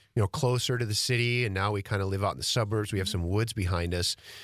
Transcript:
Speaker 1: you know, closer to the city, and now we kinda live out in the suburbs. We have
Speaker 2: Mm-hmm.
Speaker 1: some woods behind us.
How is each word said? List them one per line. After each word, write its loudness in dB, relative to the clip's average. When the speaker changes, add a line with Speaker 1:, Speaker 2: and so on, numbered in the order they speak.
Speaker 1:
you 4
know, 4
closer 0
to -2
the -4
city, 2
and -2
now 2
we 0
kinda -2
live -2
out 2
in -10
the -10
suburbs. 0
We 2
have 0
Speaker 2:
Mm-hmm. -4
Speaker 1:
some 0
woods 0
behind 0
us. 0